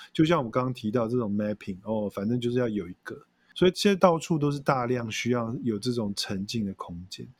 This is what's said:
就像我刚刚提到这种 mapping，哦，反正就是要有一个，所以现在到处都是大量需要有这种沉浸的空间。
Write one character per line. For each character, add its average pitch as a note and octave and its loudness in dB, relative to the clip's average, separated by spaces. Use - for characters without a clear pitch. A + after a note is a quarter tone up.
就 D#3+ 4
像 D#3 2
我 A2 -6
刚 B2+ 0
刚 B2+ -2
提 G#2+ -4
到 A#2 2
这 A#2+ 0
种 A2 0
mapping， G#2 -4
哦， G#2 -2
反 G2+ -4
正 B2 0
就 A#2+ -2
是 B2 0
要 B2 0
有 G2 -4
一 F#2 -14
个， - -12
所 F3+ 6
以 - 8
现 - 2
在 G3+ 6
到 E3+ 6
处 D#3+ 0
都 D3 2
是 C#3+ -4
大 C3+ 2
量 A#2+ 0
需 - -2
要 A#2+ 0
有 A2 -2
这 B2 -2
种 G#2+ -2
沉 G2 -4
浸 G#2+ -4
的 F#2+ -6
空 F2 -12
间。 - -14